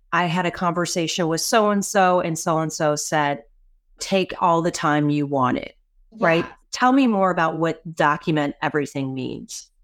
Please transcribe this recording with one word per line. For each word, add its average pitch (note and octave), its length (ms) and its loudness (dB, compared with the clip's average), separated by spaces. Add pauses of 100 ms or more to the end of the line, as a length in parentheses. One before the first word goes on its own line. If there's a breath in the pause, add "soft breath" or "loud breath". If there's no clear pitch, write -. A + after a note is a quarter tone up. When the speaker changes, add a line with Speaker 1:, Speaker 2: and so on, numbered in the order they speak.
(120)
Speaker 1:
"I F3 140 2
had F3 200 0
a F3 40 2
conversation E3+ 800 -2
with D#3+ 120 0
so-and-so G3+ 800 2
and E3 180 -4
so-and-so D#3+ 580 -2
said, D3 460 -2 (560)
'Take - 420 -2
all E3+ 220 4
the E3+ 80 0
time D3 400 0
you D3 160 0
wanted,'" C3+ 460 -2 (400)
right? E3+ 320 2
Speaker 2:
Yeah. - 80 -12 (180)
Speaker 1:
Tell B3+ 220 2
me C4+ 140 6
more G3 240 2
about E3 280 0
what D#3+ 220 -2 (140)
document D3+ 680 0
everything C#3+ 520 -4
means. B2 540 -10 (160)